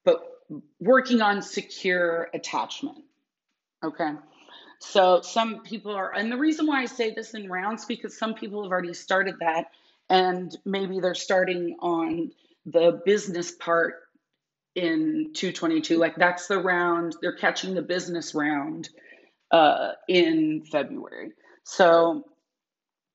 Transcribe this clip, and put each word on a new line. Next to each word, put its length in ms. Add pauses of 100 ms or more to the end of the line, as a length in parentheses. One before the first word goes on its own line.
but 160 (580)
working 420
on 200
secure 920
attachment. 640 (840)
Okay. 280 (680)
So 420
some 400
people 300
are, 220
and 180
the 60
reason 300
why 140
I 40
say 280
this 200
in 160
rounds, 360
because 320
some 160
people 300
have 80
already 220
started 460
that, 320 (380)
and 460 (100)
maybe 340
they're 160
starting 680
on 500 (340)
the 400
business 460
part 440 (800)
in 580
two 180
twenty-two. 460
Like, 180
that's 320
the 120
round, 640
they're 140
catching 380
the 80
business 540
round, 540 (640)
uh, 420 (140)
in 640
February. 600 (320)
So 600 (920)